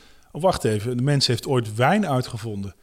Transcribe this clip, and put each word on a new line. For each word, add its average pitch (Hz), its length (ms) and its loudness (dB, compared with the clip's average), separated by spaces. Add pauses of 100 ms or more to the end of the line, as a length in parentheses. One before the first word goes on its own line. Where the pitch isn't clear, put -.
(320)
"Oh, 143 100 -8
wacht 180 220 2
even, 110 340 0
de 120 60 0
mens 139 240 2
heeft - 200 -2
ooit 113 280 -2
wijn 165 320 4
uitgevonden. 110 760 -4